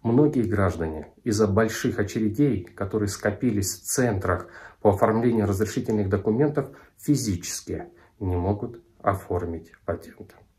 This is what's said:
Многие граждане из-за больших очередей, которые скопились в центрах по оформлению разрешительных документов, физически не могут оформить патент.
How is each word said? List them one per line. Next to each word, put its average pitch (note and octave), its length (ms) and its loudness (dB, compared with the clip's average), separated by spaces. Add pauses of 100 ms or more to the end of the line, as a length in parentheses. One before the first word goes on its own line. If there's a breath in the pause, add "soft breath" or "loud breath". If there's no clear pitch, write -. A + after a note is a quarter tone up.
Многие B2+ 400 4
граждане E2 680 -2 (120)
из-за G#2+ 240 2
больших A2 520 0
очередей, A2 640 0
которые G2+ 460 -4
скопились G#2 640 -2
в - 100 -14
центрах G2+ 640 0 (320 loud breath)
по G#2 120 6
оформлению A2 560 2
разрешительных G#2 600 0
документов, A#2 640 0 (280 loud breath)
физически A2 880 -4 (340 soft breath)
не F#2 160 -2
могут G2+ 460 -2 (200)
оформить F2 720 -4 (120)
патент. - 500 -10 (240)